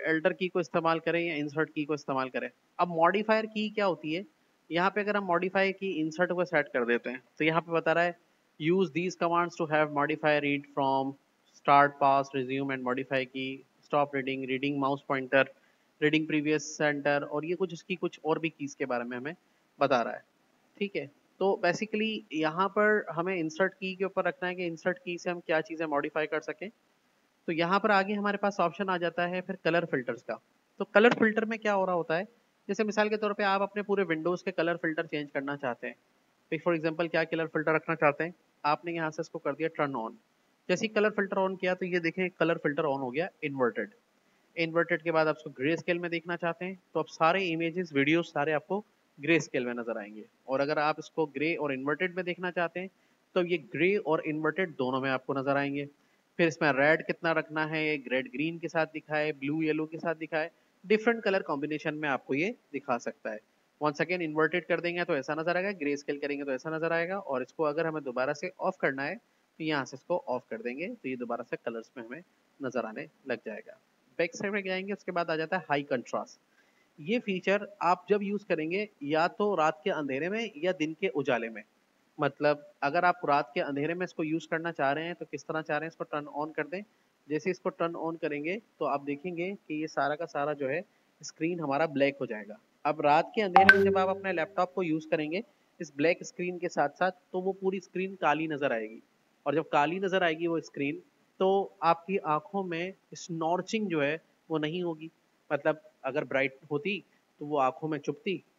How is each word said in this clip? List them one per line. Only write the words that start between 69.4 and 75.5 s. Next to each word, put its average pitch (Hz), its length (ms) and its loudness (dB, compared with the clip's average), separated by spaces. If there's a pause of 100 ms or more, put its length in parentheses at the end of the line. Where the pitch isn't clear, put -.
तो 165 60 -8
यहाँ 151 220 0
से 131 100 -14
इसको 175 220 -2 (100)
ऑफ 127 220 -2
कर 113 80 -8
देंगे, 123 300 -6
तो 233 220 -10
ये 131 60 -4
दोबारा 120 280 -6
से - 220 -8
colors 113 320 -8
में 120 80 -12
हमें 131 160 -14 (420)
नज़र 120 220 -4
आने 120 220 -10 (200)
लग 123 180 -2
जाएगा। - 340 -12 (380)
बैक 170 180 -2
साइड 202 180 -4
में 202 100 -2
जाएंगे, 190 300 -4
उसके - 180 -10
बाद 170 200 0
आ 160 40 0
जाता 160 220 -2